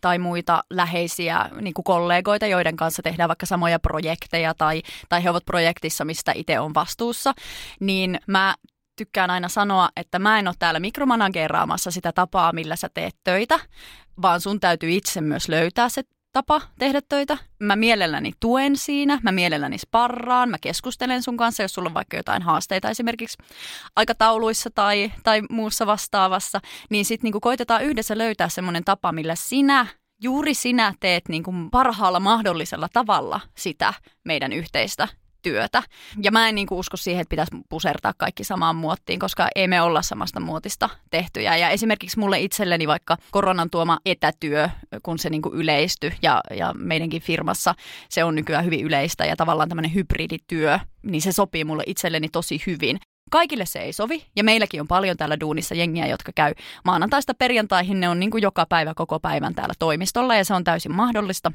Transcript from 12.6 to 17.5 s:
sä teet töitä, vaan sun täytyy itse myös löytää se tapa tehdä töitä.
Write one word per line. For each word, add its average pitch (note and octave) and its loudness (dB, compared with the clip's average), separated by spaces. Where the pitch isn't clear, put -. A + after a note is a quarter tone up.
sä - -8
teet F3 -6
töitä, G#3 2
vaan F3 4
sun G3 -4
täytyy E3+ 2
itse F#3 0
myös D3+ -2
löytää E3+ 2
se C4 -4
tapa C#4+ 2
tehdä C#4 0
töitä. C#4+ 0